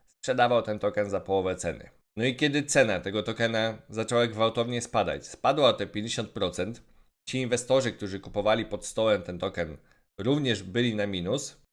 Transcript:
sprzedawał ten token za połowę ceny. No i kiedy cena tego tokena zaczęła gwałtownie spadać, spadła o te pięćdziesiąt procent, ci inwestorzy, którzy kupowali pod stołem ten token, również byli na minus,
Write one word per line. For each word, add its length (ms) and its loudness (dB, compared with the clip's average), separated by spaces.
sprzedawał 540 2
ten 180 -6
token 300 0
za 100 -2
połowę 360 0
ceny. 340 -8
No 80 0
i 100 -2
kiedy 280 0
cena 360 2
tego 240 0
tokena 640 -2
zaczęła 380 2
gwałtownie 540 0
spadać, 460 -2
spadła 420 4
o 40 6
te 140 -4
pięćdziesiąt 420 -6
procent, 540 -4
ci 80 -4
inwestorzy, 540 0
którzy 280 -8
kupowali 460 2
pod 200 -8
stołem 380 2
ten 160 -8
token, 380 -4
również 440 0
byli 320 0
na 120 0
minus, 540 -4